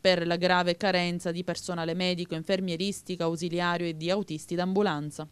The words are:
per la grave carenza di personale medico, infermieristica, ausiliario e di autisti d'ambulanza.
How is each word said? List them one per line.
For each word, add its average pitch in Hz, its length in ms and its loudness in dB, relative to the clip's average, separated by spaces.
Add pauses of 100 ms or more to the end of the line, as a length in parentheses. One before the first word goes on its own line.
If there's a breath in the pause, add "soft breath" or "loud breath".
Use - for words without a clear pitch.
per 175 280 4
la 170 80 2
grave 175 400 4
carenza 175 560 0
di 170 100 -4
personale 170 500 -4
medico, 175 440 -2
infermieristica, 185 880 -2
ausiliario 175 640 0
e 165 100 -4
di 160 140 -4
autisti 185 440 -4
d'ambulanza. 170 760 0